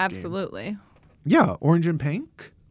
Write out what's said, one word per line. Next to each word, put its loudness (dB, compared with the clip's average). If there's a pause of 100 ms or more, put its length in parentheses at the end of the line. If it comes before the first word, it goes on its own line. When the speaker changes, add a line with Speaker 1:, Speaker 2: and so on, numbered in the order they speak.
Speaker 1:
absolutely. -8 (480)
Speaker 2:
Yeah, 4
orange 4
and 0
pink. -6 (220)